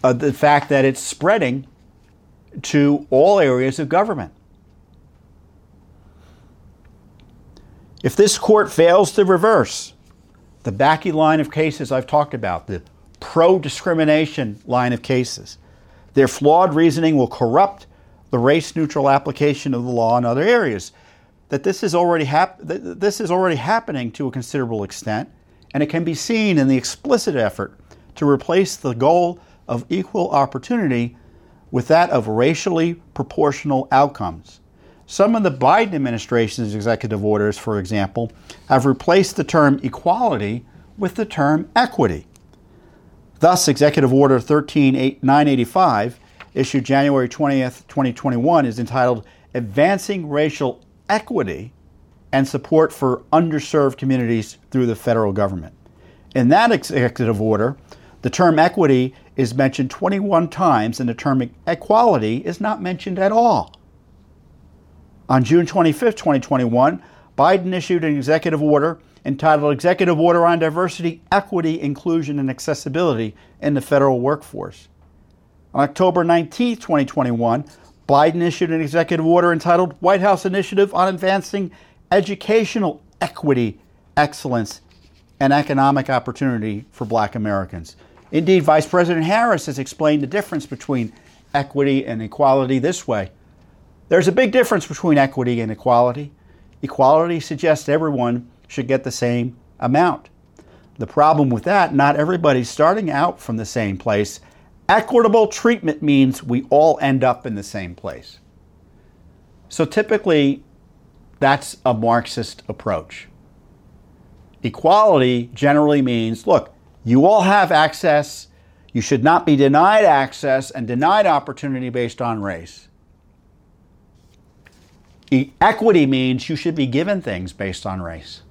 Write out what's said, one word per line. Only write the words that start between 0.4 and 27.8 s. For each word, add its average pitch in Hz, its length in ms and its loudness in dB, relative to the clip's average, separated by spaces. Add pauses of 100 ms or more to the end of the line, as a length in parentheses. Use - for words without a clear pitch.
that 135 160 2
it's 135 160 0
spreading 147 640 -2 (960)
to 143 480 2
all 175 300 4
areas 131 400 0
of 147 100 -6
government. 160 420 -2 (3750)
If 135 120 -2
this 202 220 2
court 208 340 2
fails 170 420 4
to 202 120 2
reverse 185 680 0 (680)
the 117 100 -6
Bakke 151 400 0
line 156 280 2
of 151 120 -4
cases 147 400 -4
I've 127 160 -4
talked 147 280 -2
about, 95 320 -6
the 92 160 -10 (360)
pro-discrimination 156 1500 0
line 123 260 0
of 117 80 -8
cases, - 560 -6 (560)
their 135 140 4
flawed 156 480 2
reasoning 160 420 2
will 123 100 2
corrupt 147 600 -2 (420)
the 131 80 -2
race-neutral 147 720 0
application 139 640 -2
of 120 100 -4
the 123 60 -8
law 117 280 0
in 123 80 -2
other 123 180 -2
areas. 185 480 -2 (580)
That 139 140 -4
this 190 200 -4
is 175 120 -2
already 175 300 2
hap-, 156 420 0
th-, 175 160 -8
this 196 380 -4
is 180 100 -4
already 180 240 0
happening 139 560 -4
to 139 160 -8
a 123 40 -4
considerable 117 520 -6
extent, 107 460 -8 (440)
and 139 80 -2
it 147 60 0
can 165 160 -4
be 165 100 -4
seen 214 460 0
in 135 80 2
the 135 100 4
explicit 208 580 -4
effort 104 440 -4 (360)